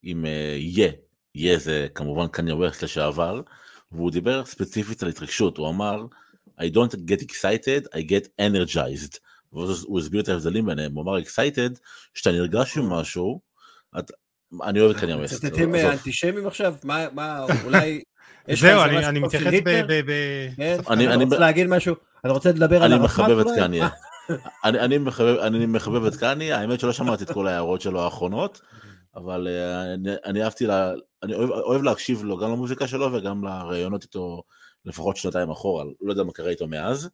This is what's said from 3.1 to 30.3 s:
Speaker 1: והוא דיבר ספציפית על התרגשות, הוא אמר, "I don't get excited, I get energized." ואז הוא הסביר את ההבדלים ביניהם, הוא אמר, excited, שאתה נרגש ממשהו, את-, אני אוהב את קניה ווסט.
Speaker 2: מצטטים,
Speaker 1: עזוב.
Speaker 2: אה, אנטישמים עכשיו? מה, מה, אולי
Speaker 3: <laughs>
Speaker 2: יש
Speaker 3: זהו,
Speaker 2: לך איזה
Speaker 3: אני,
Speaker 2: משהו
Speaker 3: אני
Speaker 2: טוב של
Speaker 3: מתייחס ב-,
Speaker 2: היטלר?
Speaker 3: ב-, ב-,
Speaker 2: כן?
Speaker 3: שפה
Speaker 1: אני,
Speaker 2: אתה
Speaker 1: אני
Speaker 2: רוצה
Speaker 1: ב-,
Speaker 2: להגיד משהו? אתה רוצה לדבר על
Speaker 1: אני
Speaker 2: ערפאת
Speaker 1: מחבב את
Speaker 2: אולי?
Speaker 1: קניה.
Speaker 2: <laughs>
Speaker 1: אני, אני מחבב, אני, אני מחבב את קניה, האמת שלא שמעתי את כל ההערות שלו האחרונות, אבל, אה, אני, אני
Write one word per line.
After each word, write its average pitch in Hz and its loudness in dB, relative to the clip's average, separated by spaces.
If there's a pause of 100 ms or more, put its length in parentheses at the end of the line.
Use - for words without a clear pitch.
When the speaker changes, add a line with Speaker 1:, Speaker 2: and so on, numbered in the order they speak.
Speaker 1:
והוא 85 -2
דיבר 117 -2
ספציפית 104 -6
על 92 -4
התרגשות, 82 -2
הוא 76 -4
אמר, 104 -4 (540)
"I 82 -6
don't 113 4
get 95 0
excited, 123 -2
I 80 -4
get 95 0 (120)
energized." 76 -2 (340)
ואז 85 -6
הוא 98 -2
הסביר 82 -2
את 98 -4
ההבדלים 92 -2
ביניהם, 76 -4
הוא 76 -6
אמר, 95 -2
excited, 123 -2 (360)
שאתה - 0
נרגש 87 0
ממשהו, 90 -4 (580)
את-, - -10 (520)
אני 101 2
אוהב 107 8
את - -6
קניה 82 -2
ווסט. 73 -6
Speaker 2:
מצטטים, 165 0
Speaker 1:
עזוב. 165 4
Speaker 2:
אה, 147 4
אנטישמים 170 -2
עכשיו? 190 -2 (100)
מה, 156 -4
מה, 147 -6 (180)
אולי 156 2 (180)
Speaker 3:
<laughs> - -20
Speaker 2:
יש 127 0
Speaker 3:
זהו, 190 10
Speaker 2:
לך 156 8
איזה 143 4
Speaker 3:
אני, - -
Speaker 2:
משהו 147 2
Speaker 3:
אני 143 0
Speaker 2:
טוב 165 0
של 147 0
Speaker 3:
מתייחס 175 4
ב-, 175 2
Speaker 2:
היטלר? 170 4
Speaker 3:
ב-, 151 0
ב-, 139 -4
Speaker 2:
כן? 160 -2
Speaker 3:
שפה - 0
Speaker 1:
אני, 113 6
Speaker 2:
אתה 120 4
Speaker 1:
אני 123 6
Speaker 2:
רוצה 131 4
Speaker 1:
ב-, - 4
Speaker 2:
להגיד 165 6
משהו? 180 2 (260)
אתה 127 -4
רוצה 139 4
לדבר 160 6
על 170 8
Speaker 1:
אני - 8
Speaker 2:
ערפאת 120 6
Speaker 1:
מחבב 113 6
את 110 4
Speaker 2:
אולי? 165 2
Speaker 1:
קניה. 85 2 (400)
Speaker 2:
<laughs> - -8
Speaker 1:
אני, 110 2
אני 127 2
מחבב, 123 2
אני, 110 0
אני 113 2
מחבב 113 0
את 107 0
קניה, 143 -2
האמת 123 -2
שלא 120 0
שמעתי 113 -2
את 92 -12
כל 98 -2
ההערות 90 0
שלו 92 -4
האחרונות, 95 -4 (560)
אבל, 90 -8
אה, 90 -6
אני, 95 -6 (140)
אני 101 -2